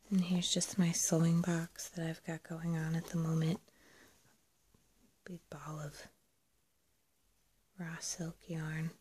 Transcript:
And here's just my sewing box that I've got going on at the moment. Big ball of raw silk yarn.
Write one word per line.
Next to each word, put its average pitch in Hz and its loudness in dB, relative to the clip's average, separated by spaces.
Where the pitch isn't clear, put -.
And 196 4
here's 175 2
just - 0
my 170 6
sewing 170 4
box 170 -2
that 165 -6
I've 160 -6
got 165 -8
going 165 -4
on 160 -2
at 165 -2
the - -4
moment. 160 2
Big 175 -12
ball 151 -10
of 147 -12
raw 165 -8
silk - -6
yarn. 160 -4